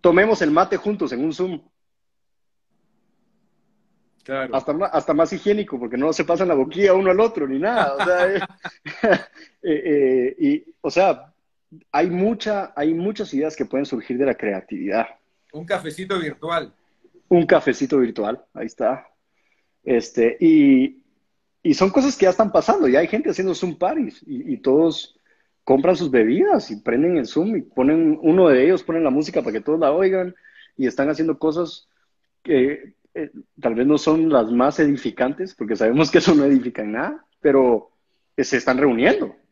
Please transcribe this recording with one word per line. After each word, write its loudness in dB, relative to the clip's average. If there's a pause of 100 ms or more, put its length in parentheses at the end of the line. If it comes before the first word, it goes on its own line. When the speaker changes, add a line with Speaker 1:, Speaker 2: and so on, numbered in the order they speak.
Speaker 1:
tomemos 4
el 0
mate 2
juntos -4
en -4
un -2
Zoom. -6 (2500)
Speaker 2:
Claro. -6
Speaker 1:
Hasta -2
ma-, -2
hasta -2
más 2
higiénico, -4
porque -8
no 0
se -2
pasan 0
la 2
boquilla 2
uno 2
al 2
otro, 0
ni -4
nada. 0
O -4
sea, 0
<laughs> -
eh, -2 (1200)
eh, -2
eh, 2
y, -2
o -4
sea, 0 (580)
hay 0
mucha, -4
hay -2
muchas -6
ideas -4
que -6
pueden -4
surgir -8
de 0
la 0
creatividad. -4 (460)
Speaker 2:
Un -14
cafecito -6
virtual. -8 (560)
Speaker 1:
Un 4
cafecito 0
virtual, -4 (100)
ahí -12
está. -6 (760)
Este, 0
y, 4 (640)
y 2
son 2
cosas 0
que 2
ya 4
están 0
pasando, 2
ya 4
hay 0
gente -4
haciendo -4
Zoom -6
parties, -4
y, -8
y -6
todos 0 (460)
compran 2
sus -4
bebidas 2
y -14
prenden 0
el -2
Zoom -2
y -4
ponen, 0
uno 4
de 6
ellos 2
ponen -4
la 2
música -2
para -6
que -6
todos -2
la 2
oigan, 0 (400)
y -2
están -2
haciendo -4
cosas -6 (560)
que, -2 (180)
eh, -10 (300)
tal -2
vez 0
no 4
son 0
las 2
más 0
edificantes, -2
porque -6
sabemos 0
que 4
eso 4
no 4
edifica 0
en -8
nada, -8 (140)
pero, 2 (440)
eh, -2
se -2
están 0
reuniendo 0 (140)